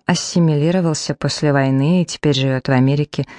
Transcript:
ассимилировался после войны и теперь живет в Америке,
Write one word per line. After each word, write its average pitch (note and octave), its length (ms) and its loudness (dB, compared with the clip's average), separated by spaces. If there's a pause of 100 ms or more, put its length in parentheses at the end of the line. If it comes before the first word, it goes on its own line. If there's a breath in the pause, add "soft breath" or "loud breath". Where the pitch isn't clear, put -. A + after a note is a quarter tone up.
ассимилировался E3 1080 0
после C#3+ 380 -2
войны C#3 500 2
и E3 40 0
теперь - 300 -2
живет C3 340 -2
в - 20 2
Америке, C3+ 540 0 (140 loud breath)